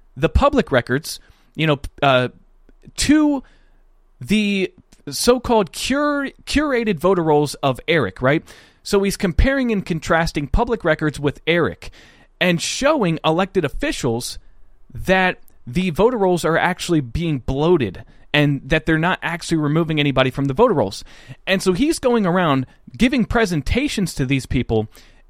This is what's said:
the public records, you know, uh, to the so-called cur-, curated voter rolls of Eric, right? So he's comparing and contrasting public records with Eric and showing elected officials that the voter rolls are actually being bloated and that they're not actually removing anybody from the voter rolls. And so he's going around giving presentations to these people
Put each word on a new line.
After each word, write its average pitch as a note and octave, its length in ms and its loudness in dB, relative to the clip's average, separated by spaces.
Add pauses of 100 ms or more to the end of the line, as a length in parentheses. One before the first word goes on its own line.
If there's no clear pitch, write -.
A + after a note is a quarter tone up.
(160)
the D#3 140 0
public C#4 420 2
records, B2+ 480 0 (360)
you D#3 100 -2
know, D3 140 2 (240)
uh, B2+ 240 4 (680)
to D4 440 2 (800)
the F#3+ 520 -2 (380)
so-called A#3 640 0
cur-, C#4+ 560 -2 (160)
curated A#3 540 -2
voter F3+ 240 2
rolls D3 320 2
of C3 320 -2
Eric, C#3 340 0
right? C#3 220 2 (400)
So G3+ 180 2
he's G3 160 -2
comparing B3 540 0
and G3+ 120 -2
contrasting E3 640 -2
public A#3 360 -2
records D#3 360 0
with C#3+ 280 -4
Eric D#3 420 0 (500)
and F3 220 0
showing B3+ 640 0
elected E3+ 400 0
officials B2+ 720 -4 (560)
that F3+ 460 0 (260)
the F3+ 240 -2
voter G#3+ 280 2
rolls F3+ 280 2
are D#3+ 120 2
actually E3+ 440 0
being D3 380 -4
bloated C3+ 640 0 (300)
and C#3+ 340 2
that D#3 180 0
they're D#3+ 120 2
not E3 240 -2
actually E3 360 -4
removing D#3 420 0
anybody C3+ 300 2
from C#3 160 -4
the C#3 80 -2
voter A3+ 200 2
rolls. A2 300 -2 (440)
And F#3 140 0
so F#3 120 2
he's C#4+ 260 0
going A#3+ 260 0
around E3 400 2 (320)
giving A#3+ 280 2
presentations A3 920 0
to C#3+ 100 -2
these C3 200 -2
people A2+ 420 -2 (420)